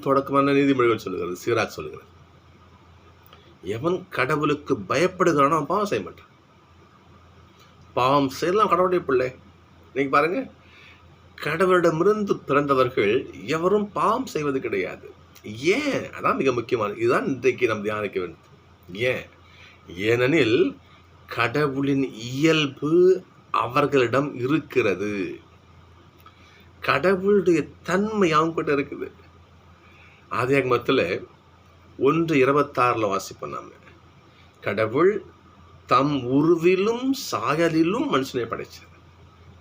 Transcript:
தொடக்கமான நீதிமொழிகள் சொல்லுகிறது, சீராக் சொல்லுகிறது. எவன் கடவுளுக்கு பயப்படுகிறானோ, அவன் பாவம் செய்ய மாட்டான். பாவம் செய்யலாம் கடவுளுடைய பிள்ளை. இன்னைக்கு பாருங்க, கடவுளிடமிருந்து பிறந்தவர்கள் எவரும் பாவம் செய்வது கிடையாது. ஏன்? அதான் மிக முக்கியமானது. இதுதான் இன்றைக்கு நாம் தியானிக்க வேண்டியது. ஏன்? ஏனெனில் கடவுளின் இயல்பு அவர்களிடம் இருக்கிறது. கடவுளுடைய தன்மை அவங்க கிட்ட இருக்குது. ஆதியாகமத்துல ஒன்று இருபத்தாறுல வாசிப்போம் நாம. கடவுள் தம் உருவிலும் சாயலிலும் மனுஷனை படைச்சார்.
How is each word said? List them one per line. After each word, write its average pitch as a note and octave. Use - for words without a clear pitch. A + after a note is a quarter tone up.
தொடக்கமான C#3
நீதிமொழிகள் B2+
சொல்லுகிறது, F2+
சீராக் A2+
சொல்லுகிறது. -
எவன் E3
கடவுளுக்கு D3
பயப்படுகிறானோ, D#3+
அவன் C#3+
பாவம் G3+
செய்ய G#2+
மாட்டான். -
பாவம் C3+
செய்யலாம் F#3+
கடவுளுடைய F3+
பிள்ளை. B2+
இன்னைக்கு C3+
பாருங்க, D#3+
கடவுளிடமிருந்து F3+
பிறந்தவர்கள் C3
எவரும் G3
பாவம் G#3+
செய்வது C#3+
கிடையாது. G2
ஏன்? B3+
அதான் F3+
மிக C3+
முக்கியமானது. A2
இதுதான் F3
இன்றைக்கு A#2+
நாம் G2+
தியானிக்க G#2+
வேண்டியது. E2+
ஏன்? A#2
ஏனெனில் B2
கடவுளின் C3+
இயல்பு D3
அவர்களிடம் C3+
இருக்கிறது. A#2
கடவுளுடைய F3+
தன்மை G3+
அவங்க D#3+
கிட்ட D3+
இருக்குது. -
ஆதியாகமத்துல B2+
ஒன்று D#3+
இருபத்தாறுல B2+
வாசிப்போம் F#2
நாம. -
கடவுள் A2
தம் C#3
உருவிலும் F3+
சாயலிலும் D#3+
மனுஷனை C3
படைச்சார். -